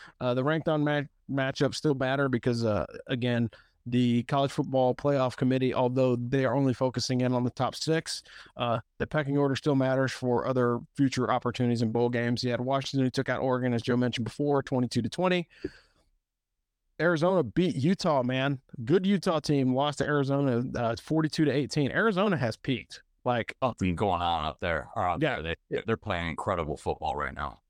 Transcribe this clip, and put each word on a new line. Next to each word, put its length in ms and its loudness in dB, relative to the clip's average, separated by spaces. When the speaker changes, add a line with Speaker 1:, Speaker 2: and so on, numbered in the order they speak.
Speaker 1:
Uh, 140 0
the 80 0
ranked 260 0
on 140 2
ma-, 180 2
matchups 460 0
still 220 0
matter 340 0
because, 340 0
uh, 220 2
again, 420 0
the 380 2
College 280 0
Football 420 0
Playoff 420 0
Committee, 380 2
although 420 2
they 300 0
are 80 2
only 220 2
focusing 460 -2
in 120 2
on 100 0
the 60 0
top 240 -2
six, 480 -4
uh, 220 0
the 80 -4
pecking 280 -2
order 200 2
still 180 0
matters 380 2
for 340 0
other 340 2
future 360 2
opportunities 500 0
in 100 0
bowl 180 2
games. 340 0
You 80 0
had 100 -2
Washington, 440 0
who 40 2
took 200 -2
out 120 -2
Oregon, 320 0
as 80 0
Joe 160 0
mentioned 280 0
before, 360 0
twenty-two 400 -2
to 80 -2
twenty. 380 0
Arizona 400 2
beat 360 0
Utah, 440 2
man. 380 0
Good 240 2
Utah 320 2
team 340 2
lost 260 0
to 60 0
Arizona, 560 0
uh, 260 -2
forty-two 440 0
to 60 2
eighteen. 400 0
Arizona 460 0
has 200 -2
peaked. 440 -6
Like, 380 -2
Speaker 2:
Something 320 0
going 260 0
on 240 0
up 140 -6
there. 360 -2
Or 120 0
out 140 0
Speaker 1:
Yeah. 200 -2
Speaker 2:
there. 140 -4
They, 180 -4
they're 100 0
playing 300 -4
incredible 500 -4
football 380 -4
right 180 -6
now. 360 -10